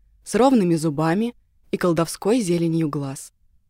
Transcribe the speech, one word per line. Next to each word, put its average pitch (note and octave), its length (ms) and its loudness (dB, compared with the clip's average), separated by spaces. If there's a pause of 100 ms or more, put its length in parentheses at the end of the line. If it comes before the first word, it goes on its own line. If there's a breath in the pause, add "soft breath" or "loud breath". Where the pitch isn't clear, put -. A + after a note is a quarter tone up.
(260)
с - 100 -4
ровными G#3+ 400 4
зубами D#3+ 580 -2 (380)
и G3 60 -2
колдовской F3+ 640 0
зеленью E3 480 0
глаз. C#3+ 420 -8 (380)